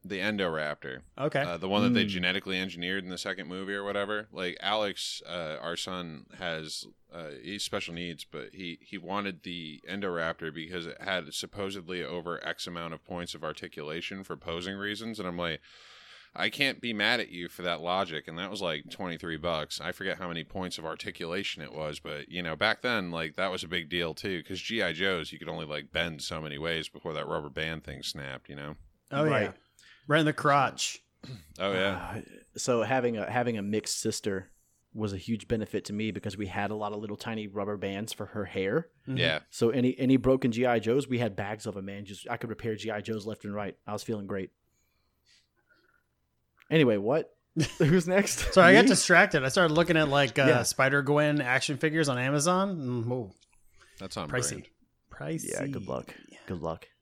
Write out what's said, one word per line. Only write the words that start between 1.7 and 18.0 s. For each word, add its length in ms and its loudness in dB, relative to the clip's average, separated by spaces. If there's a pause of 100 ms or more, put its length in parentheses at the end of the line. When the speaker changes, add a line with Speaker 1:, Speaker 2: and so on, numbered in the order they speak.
Speaker 1:
that 100 6
they 120 6
Speaker 3:
Mm. 40 -2
Speaker 1:
genetically 500 0
engineered 440 -4
in 80 -10
the 60 -8
second 300 -6
movie 280 -6
or 80 -4
whatever. 480 -2
Like, 280 -6
Alex, 680 -2
uh, 340 -6
our 140 -4
son, 500 -6 (140)
has, 460 -6 (280)
uh, 160 -12 (140)
he's 200 -6
special 300 -6
needs, 300 -8
but 300 -12
he, 280 -10
he 160 -14
wanted 460 -6
the 440 -10
Endoraptor 680 -4
because 340 -8
it 120 -12
had 340 -4
supposedly 680 -6
over 400 -6
X 220 -6
amount 300 -8
of 100 -16
points 300 -8
of 80 -12
articulation 800 -8
for 120 -8
posing 420 -6
reasons. 420 -6
And 80 -4
I'm 100 -4
like, 240 -2 (760)
I 120 0
can't 320 0
be 100 -4
mad 300 4
at 80 -4
you 180 -8
for 140 -12
that 180 0
logic. 480 -2